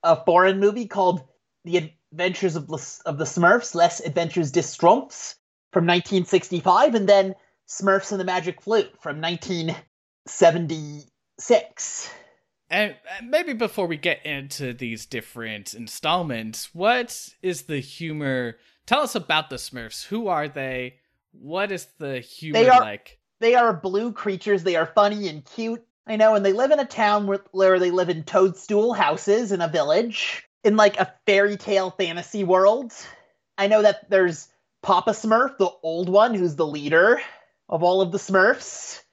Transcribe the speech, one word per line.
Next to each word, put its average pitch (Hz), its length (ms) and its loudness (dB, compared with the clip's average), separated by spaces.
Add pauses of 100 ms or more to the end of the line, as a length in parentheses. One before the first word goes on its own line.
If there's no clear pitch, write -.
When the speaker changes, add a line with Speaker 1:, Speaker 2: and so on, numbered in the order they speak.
Speaker 1:
a 160 200 4
foreign 190 360 4
movie 208 260 2
called 180 380 0 (400)
The 170 260 -2 (220)
Adventures 180 440 -2
of 147 120 -8
the, - 380 -12
of 143 120 -6
the 160 60 -4
Smurfs, 180 500 2
Les 170 260 2
Adventures 160 520 -2
des 175 80 2
Schtroumpfs, - 760 2 (380)
from 170 140 2
nineteen 180 400 0
sixty-five, 190 680 2
and 202 140 0
then 196 260 4 (340)
Smurfs 196 440 0
and 190 80 -4
the 180 40 -4
Magic 180 360 -6
Flute 214 400 -2
from 151 200 -10
nineteen 165 540 -6 (520)
seventy-six. - 1800 -2 (600)
Speaker 2:
And, 202 260 -2 (220)
and 233 120 -14
maybe 311 220 -2
before 220 340 -4
we 165 120 -6
get - 260 -4
into 139 480 -10
these 117 320 -10
different 110 720 -12
installments, 120 1000 -8
what 240 540 -4 (140)
is 175 200 -6
the 151 160 -8
humor? 135 760 -8 (300)
Tell 277 160 2
us 254 120 -6
about 156 360 -2
the 131 60 -10
Smurfs. - 500 -14
Who 214 220 -6
are 151 200 -4
they? 131 480 -10 (360)
What 185 380 -8
is 180 160 -8 (120)
the 139 220 -8
humor 156 380 -6
Speaker 1:
They 247 100 6
are, 254 120 8
Speaker 2:
like? - 380 -8 (220)
Speaker 1:
they 233 140 4
are 233 200 4
blue 196 380 -4
creatures. 196 500 -2
They 175 140 0
are 160 100 0
funny 208 420 2
and 151 160 -10
cute. 226 400 -8 (220)
I 220 100 -6
know, 220 180 6
and 202 100 0
they 196 80 4
live 254 180 0
in 302 100 4
a 262 60 -2
town 208 400 0
where, 196 260 -4
where 185 260 4
they 180 120 2
live 175 180 0
in 160 160 -4
toadstool 208 720 0
houses 202 580 0
in 180 80 -2
a 165 80 -2
village, 165 720 -2 (220)
in, 214 120 4
like, 208 220 4
a 190 140 -2 (140)
fairy 202 300 2
tale 190 340 -2
fantasy 175 540 -6
world. 202 480 4 (640)
I 196 80 0
know 214 160 4
that - 280 2
there's 180 380 0 (340)
Papa 190 300 2
Smurf, 233 460 0
the 185 120 0 (120)
old 170 260 -4
one, 214 260 4
who's 175 220 -2
the 160 100 0
leader 151 540 2 (480)
of 160 140 -2
all 180 180 2
of 180 100 0
the 170 80 -6
Smurfs. - 840 0 (100)